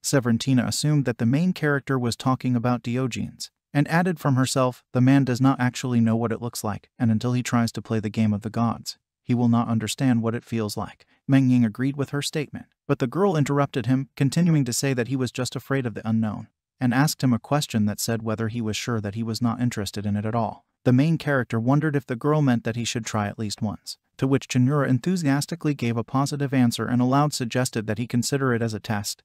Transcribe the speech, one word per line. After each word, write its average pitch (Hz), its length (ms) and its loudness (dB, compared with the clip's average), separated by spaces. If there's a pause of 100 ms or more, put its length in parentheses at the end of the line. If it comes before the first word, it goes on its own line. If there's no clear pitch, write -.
Severina 120 640 2
assumed 147 400 2
that 120 100 -2
the 117 100 0
main 165 280 2
character 143 440 0
was 120 180 0
talking 127 380 0
about 120 280 0
Diogenes, 120 680 -6 (220)
and 143 160 2
added 175 300 0
from 143 160 0
herself, 127 480 0 (100)
"The 123 80 2
man 135 240 6
does 123 160 0
not 135 200 2
actually 123 400 0
know 113 160 4
what 113 160 -2
it 98 100 -6
looks 120 220 -8
like, 101 340 -8
and 120 120 2
until 120 240 0
he 123 80 0
tries 117 300 0
to 110 100 -6
play 113 180 -2
the 104 100 -4
game 107 220 2
of 101 80 -2
the 92 100 -8
gods, - 480 -4 (240)
he 127 120 -2
will 120 140 2
not 117 200 2
understand 113 540 0
what 113 120 0
it 120 80 -6
feels 110 340 -4
like." - 300 -10 (220)
Meng 135 220 6
Ying 123 140 6
agreed 127 320 -2
with 139 140 -6
her 143 120 -4
statement, - 440 -8 (220)
but 143 100 2
the - 80 0
girl 175 300 0
interrupted 143 500 0
him, 131 300 0
continuing 151 480 2
to 120 80 -4
say 139 220 0
that 120 140 -2
he 131 60 -2
was 131 160 -2
just - 240 -6
afraid 135 320 -2
of 107 80 -4
the - 140 -6
unknown, 110 400 0 (320)
and 123 120 2
asked 135 300 0
him 131 100 2
a 113 60 2
question 135 460 0
that 104 160 -2
said 113 220 -4
whether 110 260 -2
he 117 120 -6
was 107 160 -4
sure 117 240 -2
that 101 140 -6
he 117 80 -4
was 110 180 -4
not 117 200 0
interested 107 440 -2
in 104 120 0
it 104 100 -2
at 107 80 -4
all. 110 300 -4 (200)
The 127 80 4
main 151 240 4
character 131 440 -2
wondered 143 340 2
if 143 120 -2
the 127 100 -6
girl 151 260 2
meant 120 220 2
that 113 100 -4
he 117 100 -4
should 113 200 -6
try 104 240 -2
at - 100 -10
least 107 240 -6
once, - 360 -8 (180)
to 139 100 -2
which 135 220 0
Chinura 135 400 2
enthusiastically 147 840 0
gave 117 220 -2
a 113 60 -2
positive 139 500 -2
answer 120 340 2
and 123 140 0
aloud 139 320 2
suggested 123 540 -4
that 110 120 -2
he 120 100 -4
consider 131 440 0
it 113 100 0
as 110 120 -2
a 101 60 -8
test - 440 -6